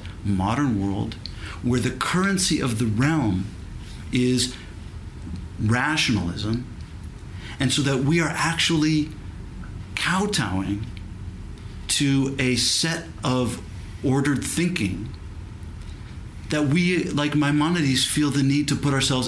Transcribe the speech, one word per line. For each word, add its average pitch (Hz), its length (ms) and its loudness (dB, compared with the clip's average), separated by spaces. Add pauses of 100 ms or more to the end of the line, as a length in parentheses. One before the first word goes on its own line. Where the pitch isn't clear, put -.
(240)
modern 104 560 2
world 98 360 -2 (480)
where 123 160 2
the 123 100 2
currency 180 720 2
of 120 160 0
the 120 80 2
realm 110 600 2 (680)
is 127 440 2 (1040)
rationalism, 113 1080 2 (920)
and 131 140 2
so 147 80 2
that 135 220 2
we 165 160 4
are 156 100 2
actually 156 800 2 (840)
kowtowing 110 880 0 (1040)
to 139 500 4
a 127 180 4
set 165 500 0 (180)
of 127 380 2 (420)
ordered 139 400 2
thinking 127 640 0 (1400)
that 151 160 2
we, 175 400 4
like 147 280 0
Maimonides, 147 720 4
feel 151 240 2
the 135 140 2
need 143 240 4
to 147 80 2
put 143 180 2
ourselves 131 340 2